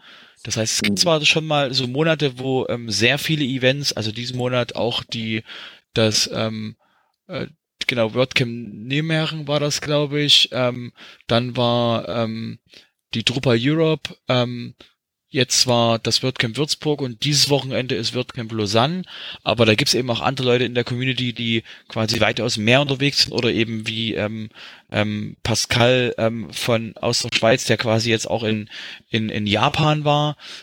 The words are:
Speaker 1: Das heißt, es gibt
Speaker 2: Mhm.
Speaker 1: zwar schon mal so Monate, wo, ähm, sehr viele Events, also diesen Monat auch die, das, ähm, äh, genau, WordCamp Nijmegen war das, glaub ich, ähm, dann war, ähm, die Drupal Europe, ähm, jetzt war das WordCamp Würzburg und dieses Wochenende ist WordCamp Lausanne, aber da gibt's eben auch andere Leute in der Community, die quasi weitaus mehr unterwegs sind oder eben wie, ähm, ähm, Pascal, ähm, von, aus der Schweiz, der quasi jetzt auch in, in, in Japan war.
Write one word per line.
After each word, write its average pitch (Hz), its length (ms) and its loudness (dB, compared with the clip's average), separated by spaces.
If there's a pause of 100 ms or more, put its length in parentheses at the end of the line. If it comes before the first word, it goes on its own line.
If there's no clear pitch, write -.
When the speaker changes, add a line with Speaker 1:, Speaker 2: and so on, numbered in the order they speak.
(440)
Speaker 1:
Das 107 120 -6
heißt, 110 180 0
es - 80 -2
gibt 208 180 2
Speaker 2:
Mhm. - 20 0
Speaker 1:
zwar 160 240 4
schon 156 220 2
mal 143 260 0
so 127 140 0
Monate, 143 500 2
wo, 131 300 0
ähm, 120 240 -4
sehr 113 260 2
viele 151 260 0
Events, 131 480 0
also 110 200 -4
diesen 120 260 -8
Monat 123 380 -2
auch 117 280 -2
die, 110 400 -4 (500)
das, 110 380 2
ähm, 110 440 -4 (520)
äh, 156 200 -8 (400)
genau, 113 260 0
WordCamp 117 600 -2
Nijmegen 151 760 -4
war 143 120 0
das, 147 220 -2
glaub 147 320 0
ich, 147 380 4
ähm, 123 420 -4 (320)
dann 120 320 0
war, 120 500 2
ähm, 113 520 -4 (560)
die 113 100 -2
Drupal 123 340 2
Europe, 156 560 0 (120)
ähm, 120 480 -2 (560)
jetzt - 340 0
war 117 320 4
das - 240 0
WordCamp 127 360 -2
Würzburg 147 440 -2
und 123 220 -6
dieses 143 260 2
Wochenende 131 460 0
ist 113 200 -4
WordCamp 123 360 -6
Lausanne, 113 520 2 (400)
aber 113 220 4
da 110 80 8
gibt's 123 220 2
eben 123 160 0
auch 110 100 -4
andere 127 260 0
Leute 123 180 4
in 120 100 -4
der 120 80 2
Community, 123 500 -2
die 113 300 0 (240)
quasi 110 320 0
weitaus 113 380 2
mehr 117 240 6
unterwegs 139 420 2
sind - 100 -2
oder 120 180 2
eben 110 360 0
wie, 113 260 -2
ähm, 107 360 -4 (420)
ähm, 107 500 -2
Pascal, 120 800 2
ähm, 113 320 -2
von, 113 460 -2
aus - 240 0
der 117 140 -4
Schweiz, 113 300 4
der 113 120 2
quasi 113 340 0
jetzt 110 180 0
auch 110 140 -2
in, 107 260 -2 (400)
in, 110 200 0
in 107 180 -2
Japan 147 580 2
war. 147 320 2 (260)